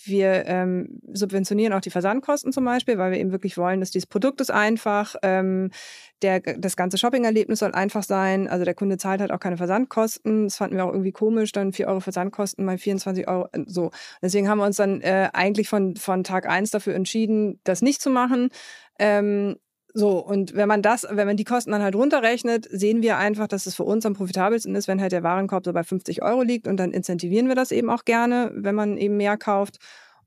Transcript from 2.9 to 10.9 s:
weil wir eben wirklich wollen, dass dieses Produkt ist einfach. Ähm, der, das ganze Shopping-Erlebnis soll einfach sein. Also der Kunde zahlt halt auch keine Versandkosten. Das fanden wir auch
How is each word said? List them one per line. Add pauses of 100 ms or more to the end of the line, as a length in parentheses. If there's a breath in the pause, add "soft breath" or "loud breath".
weil
wir
eben
wirklich
wollen,
dass
dieses
Produkt
ist
einfach.
Ähm, (540 loud breath)
der,
das
ganze
Shopping-Erlebnis
soll
einfach
sein.
Also
der
Kunde
zahlt
halt
auch
keine
Versandkosten.
Das
fanden
wir
auch